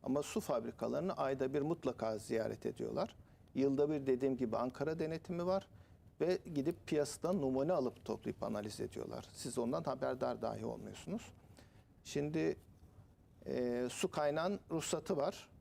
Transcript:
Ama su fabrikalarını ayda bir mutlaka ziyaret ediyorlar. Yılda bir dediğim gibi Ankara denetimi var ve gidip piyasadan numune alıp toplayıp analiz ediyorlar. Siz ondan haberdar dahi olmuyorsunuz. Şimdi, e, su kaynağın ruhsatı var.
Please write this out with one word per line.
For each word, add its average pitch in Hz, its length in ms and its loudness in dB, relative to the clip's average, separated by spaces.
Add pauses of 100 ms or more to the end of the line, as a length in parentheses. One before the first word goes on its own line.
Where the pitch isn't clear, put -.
Ama 135 200 2
su - 180 -2
fabrikalarını 123 760 0
ayda 135 380 0
bir 147 80 2
mutlaka 127 560 0
ziyaret 110 480 -2
ediyorlar. 113 500 -2 (380)
Yılda 139 360 4
bir 143 160 0
dediğim 131 300 4
gibi 117 200 2
Ankara 139 420 0
denetimi 165 480 -2
var 190 220 0 (520)
ve 180 180 4 (160)
gidip 147 320 0
piyasadan 160 560 2
numune 135 300 4
alıp 127 320 2
toplayıp 110 380 -4
analiz 107 380 -4
ediyorlar. - 520 -6
Siz - 260 -4
ondan 127 240 0
haberdar 131 600 -2
dahi 110 220 -4
olmuyorsunuz. 117 680 -8 (720)
Şimdi, 156 520 0 (920)
e, 123 440 0
su 180 200 -2
kaynağın 156 500 2 (100)
ruhsatı 165 460 0
var. 147 320 -2 (120)